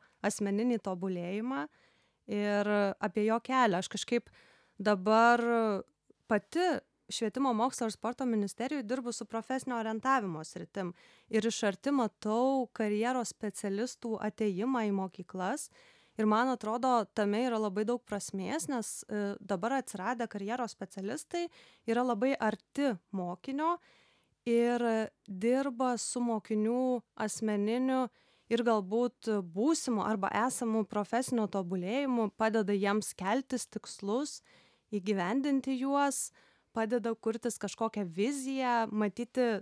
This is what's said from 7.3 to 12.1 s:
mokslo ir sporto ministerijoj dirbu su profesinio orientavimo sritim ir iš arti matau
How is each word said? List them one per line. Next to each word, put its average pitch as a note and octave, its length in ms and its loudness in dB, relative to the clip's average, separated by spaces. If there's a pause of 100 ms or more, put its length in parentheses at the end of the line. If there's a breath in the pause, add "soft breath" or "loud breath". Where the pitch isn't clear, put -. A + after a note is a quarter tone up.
mokslo A#3+ 320 0
ir G#3 40 -2
sporto B3 340 -4
ministerijoj A#3 560 -2
dirbu A#3+ 300 -4
su A3+ 120 -8
profesinio A#3+ 540 -4
orientavimo A3 680 0
sritim F3 480 -8 (360 soft breath)
ir A3 180 0
iš - 180 -2
arti G#3 280 -2
matau B3 760 2 (100)